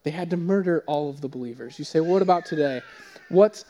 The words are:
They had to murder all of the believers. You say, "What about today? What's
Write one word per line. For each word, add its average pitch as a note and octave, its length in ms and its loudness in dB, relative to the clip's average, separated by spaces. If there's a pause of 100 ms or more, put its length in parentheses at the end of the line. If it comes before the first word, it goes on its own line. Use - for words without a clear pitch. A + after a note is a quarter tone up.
They D3+ 100 -4
had F3 180 -6
to F3+ 80 -2
murder F3+ 480 0
all D3 240 -2
of C#3+ 100 -12
the C#3 80 -8
believers. B2+ 500 -12
You D3+ 60 -10
say, D#3+ 160 0
"What F3+ 220 2
about F3+ 240 2
today? C#3+ 340 -2 (480)
What's G#3 420 4